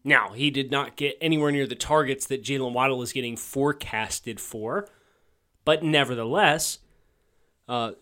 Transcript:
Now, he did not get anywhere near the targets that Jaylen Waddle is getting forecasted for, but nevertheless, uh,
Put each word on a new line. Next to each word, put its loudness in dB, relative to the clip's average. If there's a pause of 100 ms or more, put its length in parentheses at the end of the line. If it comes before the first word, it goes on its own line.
Now, 4
he -2
did -2
not -2
get -2
anywhere 2
near 0
the -8
targets 0
that -4
Jaylen -2
Waddle 0
is -6
getting -4
forecasted -4
for, -6 (760)
but 4
nevertheless, 2 (920)
uh, -2